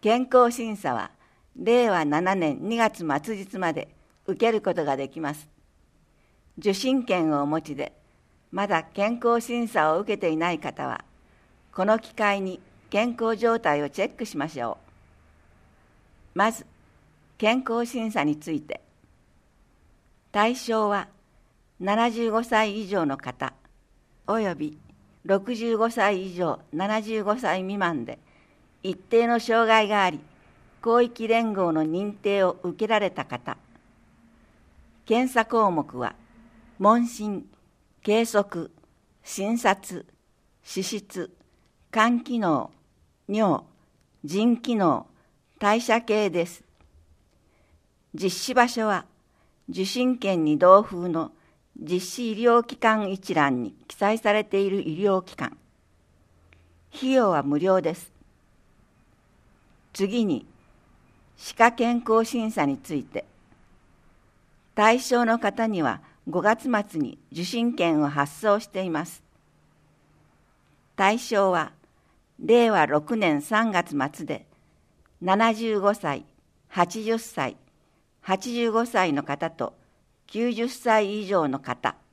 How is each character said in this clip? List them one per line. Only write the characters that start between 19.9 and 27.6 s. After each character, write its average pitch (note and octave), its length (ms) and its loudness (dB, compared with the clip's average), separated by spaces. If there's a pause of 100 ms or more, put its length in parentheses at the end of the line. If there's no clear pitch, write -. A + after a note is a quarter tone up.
対 A3 260 2
象 A3 340 -2
は、 G3+ 180 -4 (720)
七 A3 300 0
十 A3+ 200 -2
五 A3+ 120 0
歳 A3 400 0
以 G3 40 -10
上 F3+ 200 0
の C#3 100 -2
方、 C3 380 -10 (720)
お A3 120 0
よ G3 160 -2
び D3+ 220 -8 (480)
六 G3 300 0
十 A3+ 240 -2
五 A3+ 100 2
歳 G3+ 380 0
以 F3+ 80 -12
上、 E3+ 260 -2 (140)
七 G3+ 260 -2
十 G#3+ 240 -4
五 G#3 120 0
歳 F#3+ 240 -2